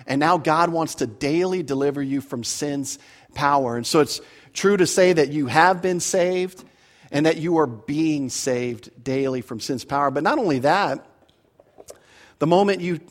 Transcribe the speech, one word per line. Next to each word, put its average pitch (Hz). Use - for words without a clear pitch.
And 135
now 165
God 165
wants 160
to -
daily 170
deliver 139
you 135
from 123
sin's 139
power. 139
And 117
so 160
it's -
true 202
to 185
say 185
that 147
you 147
have 175
been 180
saved 185
and 151
that 160
you 165
are 151
being 147
saved 123
daily 131
from 113
sin's 127
power. 143
But 143
not 262
only 156
that, 156
the 147
moment 185
you 175